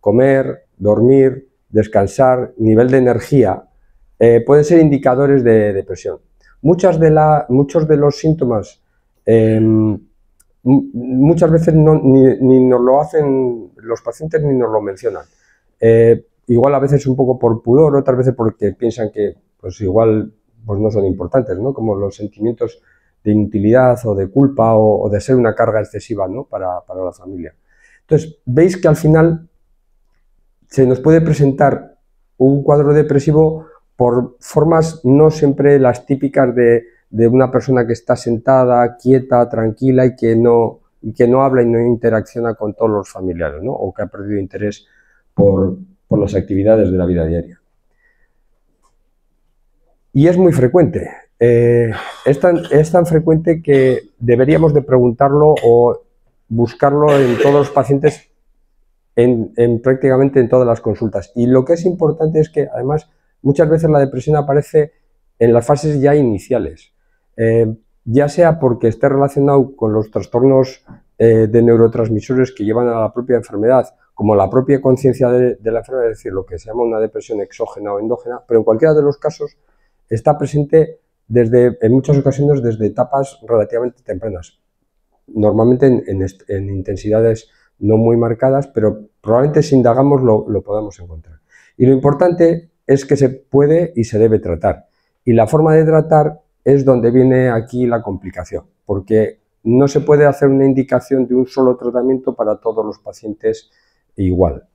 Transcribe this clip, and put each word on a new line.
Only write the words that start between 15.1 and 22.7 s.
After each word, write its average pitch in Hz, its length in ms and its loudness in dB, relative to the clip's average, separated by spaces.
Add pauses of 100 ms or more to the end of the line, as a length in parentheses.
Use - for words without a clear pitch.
Eh, 113 460 4 (220)
igual 123 280 2
a 135 40 0
veces 139 280 0
un 127 80 -2
poco 127 240 -2
por 117 220 -2
pudor, 139 340 2
otras 135 220 0
veces 127 180 0
porque 107 380 -4
piensan 113 380 -6
que, - 240 -6 (260)
pues, 92 180 -14
igual, 107 540 0 (320)
pues, 104 120 -6
no 107 140 -2
son 101 140 -2
importantes, 95 520 -4
¿no? 127 160 -6
Como 110 220 -4
los 98 220 -8
sentimientos 110 640 -8 (420)